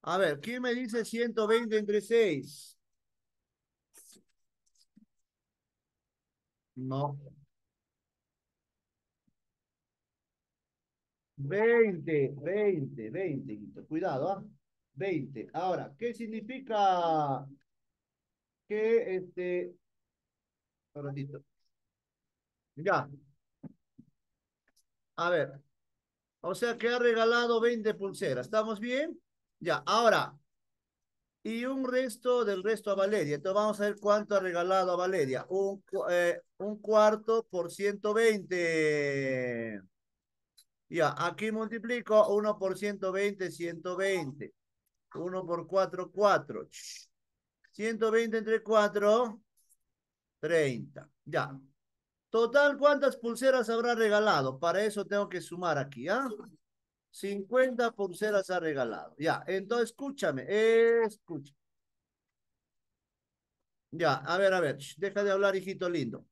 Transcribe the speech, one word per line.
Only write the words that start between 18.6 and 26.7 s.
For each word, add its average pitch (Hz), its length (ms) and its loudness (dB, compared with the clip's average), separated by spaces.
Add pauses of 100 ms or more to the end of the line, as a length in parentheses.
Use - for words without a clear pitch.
que, 214 480 2
este... 180 580 -4 (1200)
Un 147 100 -12
ratito. 143 400 -8 (1300)
Ya. 156 320 0 (2000)
A 170 140 0
ver, 156 320 0 (800)
O 185 140 -4
sea 233 220 -2